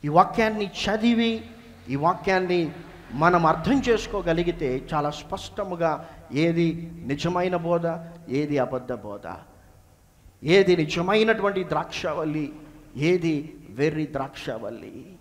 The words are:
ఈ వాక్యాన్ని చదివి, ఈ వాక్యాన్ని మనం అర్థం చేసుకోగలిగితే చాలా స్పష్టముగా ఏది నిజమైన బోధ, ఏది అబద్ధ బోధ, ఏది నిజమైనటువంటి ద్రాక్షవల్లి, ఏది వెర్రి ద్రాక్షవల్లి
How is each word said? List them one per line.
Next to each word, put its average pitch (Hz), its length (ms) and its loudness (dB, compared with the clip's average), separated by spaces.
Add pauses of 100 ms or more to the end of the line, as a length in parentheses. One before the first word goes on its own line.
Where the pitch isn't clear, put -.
ఈ 147 40 -2
వాక్యాన్ని 208 580 4
చదివి, 226 760 2 (440)
ఈ 135 80 -2
వాక్యాన్ని 180 760 2 (400)
మనం 165 340 4
అర్థం 170 340 4
చేసుకోగలిగితే 170 1120 0
చాలా 147 160 0
స్పష్టముగా 175 1000 -4 (240)
ఏది 165 600 2 (140)
నిజమైన 175 500 -2
బోధ, 170 300 0 (420)
ఏది 147 300 0
అబద్ధ 123 340 -2
బోధ, 101 420 -10 (1120)
ఏది 180 320 6
నిజమైనటువంటి 190 880 2
ద్రాక్షవల్లి, 156 880 -4 (440)
ఏది 160 600 0 (140)
వెర్రి 147 420 0
ద్రాక్షవల్లి 127 1080 -10